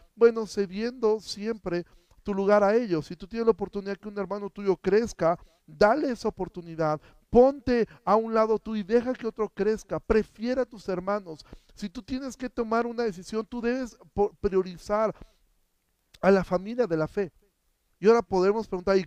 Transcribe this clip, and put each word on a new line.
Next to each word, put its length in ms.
Bueno, 320
cediendo 760
siempre 640
tu 60
lugar 280
a 120
ellos. 320
Si 80
tú 100
tienes 220
la 60
oportunidad 440
que 100
un 120
hermano 320
tuyo 260
crezca, 580
dale 460
esa 160
oportunidad. 720
Ponte 600
a 100
un 200
lado 240
tú 160
y 80
deja 300
que 120
otro 240
crezca. 500
Prefiere 640
a 40
tus 220
hermanos. 560
Si 160
tú 140
tienes 340
que 100
tomar 380
una 160
decisión, 460
tú 140
debes 360
po-, 260
priorizar 760
a 80
la 140
familia 420
de 120
la 100
fe. 260
Y 80
ahora 140
podemos 460
preguntar, 280
¿y 120